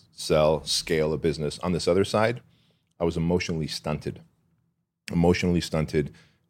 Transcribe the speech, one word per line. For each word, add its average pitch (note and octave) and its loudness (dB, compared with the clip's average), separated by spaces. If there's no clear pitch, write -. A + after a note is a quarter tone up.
sell, D#2 2
scale D#2 0
a D2+ -2
business. D2 -2
On F2+ -2
this E2 -2
other F#2 4
side, A2+ 0
I E2+ -2
was E2 0
emotionally E2+ 0
stunted. - -6
Emotionally F2 2
stunted, D#2 -2